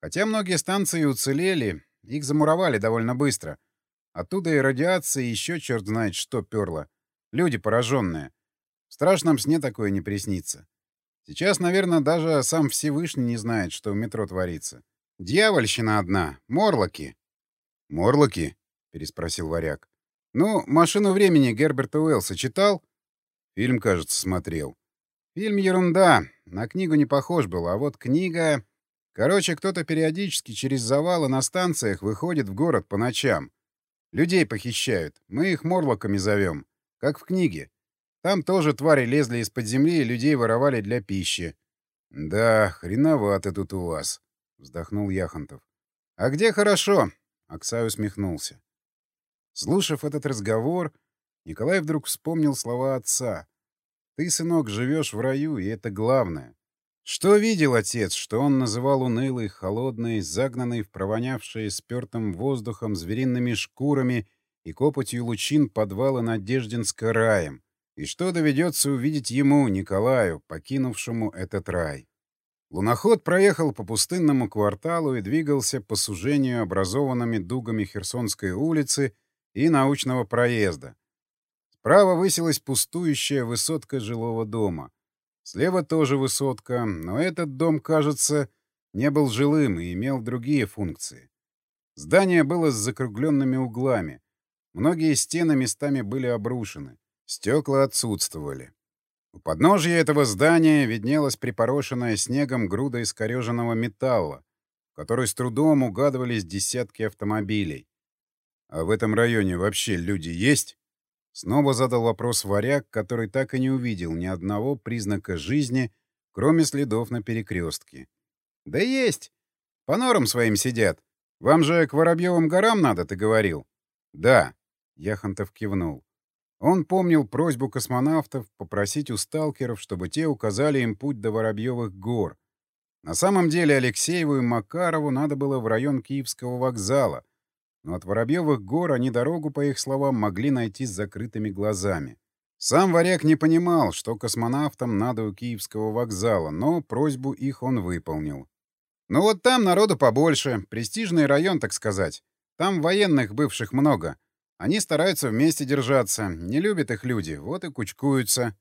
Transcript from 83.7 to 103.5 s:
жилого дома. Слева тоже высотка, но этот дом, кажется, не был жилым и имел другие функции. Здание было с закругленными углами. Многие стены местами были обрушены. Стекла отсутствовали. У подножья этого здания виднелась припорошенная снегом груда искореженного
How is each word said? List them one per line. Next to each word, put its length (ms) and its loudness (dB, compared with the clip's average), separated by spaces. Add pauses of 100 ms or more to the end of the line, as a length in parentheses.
жилого 460 -4
дома. 440 -2 (540)
Слева 400 0
тоже 340 2
высотка, 680 -2
но 340 -4
этот 380 -2
дом, 240 0
кажется, 680 0 (440)
не 180 0
был 180 4
жилым 480 2
и 140 -6
имел 300 -4
другие 440 -2
функции. 640 -8 (640)
Здание 480 4
было 280 2
с 40 0
закругленными 800 -2
углами. 640 -2 (520)
Многие 420 2
стены 400 0
местами 460 0
были 260 -4
обрушены. 720 -6 (280)
Стекла 580 2
отсутствовали. 920 -4 (600)
У 60 -20
подножья 540 4
этого 300 4
здания 600 4
виднелась 500 -2
припорошенная 800 -2
снегом 540 -2
груда 340 -4
искореженного 720 -4